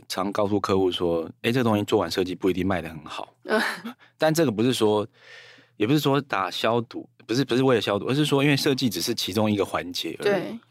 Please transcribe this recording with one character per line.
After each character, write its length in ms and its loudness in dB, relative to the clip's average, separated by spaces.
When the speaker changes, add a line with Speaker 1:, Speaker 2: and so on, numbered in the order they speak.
Speaker 1:
常 240 -4
告 160 0
诉 120 2
客 180 2
户 140 2
说， 360 -2
诶， 100 0
这 120 2
东 120 2
西 100 0
做 140 2
完 120 -2
设 120 0
计 120 -6
不 120 -2
一 60 4
定 140 -2
卖 120 0
得 100 -8
很 160 -16
好。 280 -14
Speaker 2:
嗯。 140 0
Speaker 1:
但 120 2
这 140 2
个 60 2
不 100 0
是 100 2
说， 360 2
也 100 0
不 60 4
是 40 6
说 240 2
打 300 -4
消 300 2
毒， 280 -12
不 80 -4
是， 100 2
不 120 -2
是 80 4
为 100 4
了 80 4
消 160 0
毒， 80 -6
而 80 -2
是 100 2
说 200 2
因 60 4
为 60 4
设 200 0
计 120 0
只 140 -4
是 140 -4
其 180 -4
中 180 2
一 40 0
个 100 2
环 260 -6
节 280 -6
而 20 -12
已。 40 -4
Speaker 2:
对。 340 -2